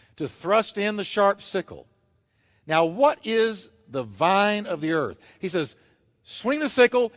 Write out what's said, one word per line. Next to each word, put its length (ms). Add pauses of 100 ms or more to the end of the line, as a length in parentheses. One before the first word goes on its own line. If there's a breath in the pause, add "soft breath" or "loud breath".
(180 soft breath)
to 100
thrust 500
in 200
the 60
sharp 380
sickle. 460 (800)
Now, 200
what 400
is 440 (180)
the 160
vine 600
of 160
the 100
earth? 260 (220 soft breath)
He 80
says, 300 (460 soft breath)
"Swing 360
the 80
sickle 500